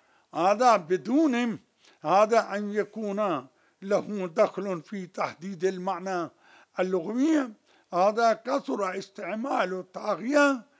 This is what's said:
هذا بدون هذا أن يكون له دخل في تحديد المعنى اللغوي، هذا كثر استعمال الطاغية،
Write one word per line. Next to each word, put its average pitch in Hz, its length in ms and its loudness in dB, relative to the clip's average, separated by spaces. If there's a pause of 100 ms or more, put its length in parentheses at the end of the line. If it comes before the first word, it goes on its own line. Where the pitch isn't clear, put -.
(340)
هذا 208 420 4
بدون 226 840 0 (440)
هذا 202 520 4
أن 208 160 -4
يكون 202 800 -4 (340)
له 190 440 -2
دخل 185 560 0
في 190 240 -10
تحديد 170 580 -8
المعنى 185 680 -4 (500)
اللغوي، 226 720 0 (420)
هذا 214 400 4
كثر 214 640 -4
استعمال 214 760 -4
الطاغية، 214 880 0 (180)